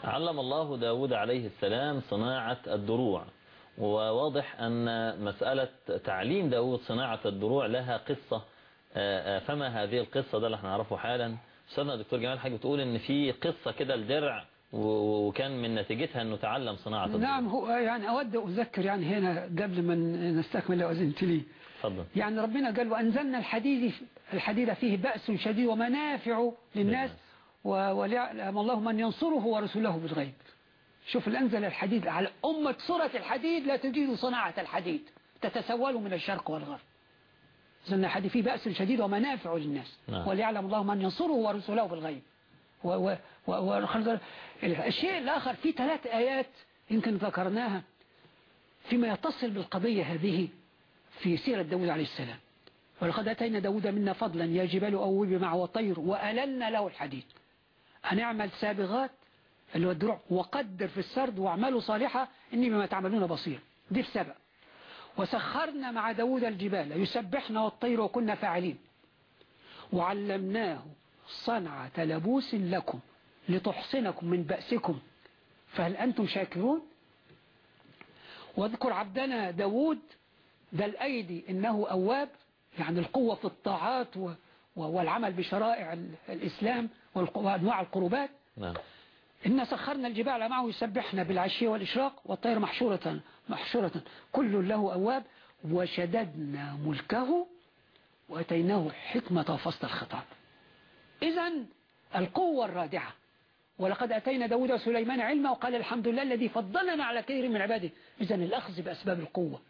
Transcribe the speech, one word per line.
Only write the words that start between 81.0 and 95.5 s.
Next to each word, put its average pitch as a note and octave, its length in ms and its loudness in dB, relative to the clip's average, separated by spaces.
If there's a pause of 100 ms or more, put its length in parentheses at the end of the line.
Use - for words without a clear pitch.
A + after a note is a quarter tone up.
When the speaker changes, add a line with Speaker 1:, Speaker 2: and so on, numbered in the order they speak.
Speaker 2:
إنه G#3 380 0
أواب"، A3 420 2 (500)
يعني E3+ 200 0
القوة A3+ 360 2
في - 100 -10
الطاعات G3+ 720 -2
و-، F#3 120 -4 (460)
و-، E3+ 60 -8
والعمل F3+ 520 0
بشرائع F#3+ 600 0
ال-، E3+ 220 -8 (140)
الإسلام A3+ 600 -2 (260)
والق-، F3+ 220 0
وأنواع G3 440 2
القربات. G3 480 0 (280)
Speaker 1:
نعم. F2+ 160 -4 (720)
Speaker 2:
"إنا B3 200 4
سخرنا C4+ 420 -4
الجبال A3+ 420 0
معه B3+ 180 0
يسبحن G3+ 560 -2
بالعشي F#3 440 2
والإشراق A3 580 0
والطير A3 340 0
محشورة، F#3 600 0 (300)
محشورة G#3+ 420 0 (400)
كل G3+ 360 2
له G#3 260 2
أواب A3+ 300 0 (480)